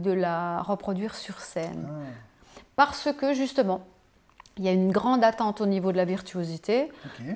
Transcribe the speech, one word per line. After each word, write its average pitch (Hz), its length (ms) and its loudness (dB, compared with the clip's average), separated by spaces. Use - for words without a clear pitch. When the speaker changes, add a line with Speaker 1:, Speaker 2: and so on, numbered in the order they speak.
Speaker 1:
de 190 80 0
la 175 520 0
reproduire 196 520 -2
sur - 260 -10
scène. 165 480 -6
Speaker 2:
Ah. 139 720 -12
Speaker 1:
Parce 285 360 2
que 285 220 0
justement, 254 460 0
il 190 60 -4
y 190 40 4
a 185 40 6
une 185 200 6
grande 226 320 4
attente 220 380 2
au 208 40 2
niveau 190 260 2
de 175 60 2
la 180 80 4
virtuosité. 190 840 -2
Speaker 2:
Ok. 120 200 -12